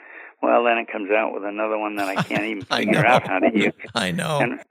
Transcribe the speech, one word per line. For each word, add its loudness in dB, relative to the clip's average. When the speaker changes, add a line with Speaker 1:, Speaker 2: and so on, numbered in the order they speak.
Speaker 1:
well, 4
then 4
it -6
comes -6
out 2
with -6
another -2
one -4
that -2
I -2
can't -2
even -6
Speaker 2:
<laughs> -20
I 0
Speaker 1:
figure 2
Speaker 2:
know. 4
Speaker 1:
out 4
how 0
to 4
use. 2
Speaker 2:
<laughs> -18
I 0
know. 0
Speaker 1:
And -2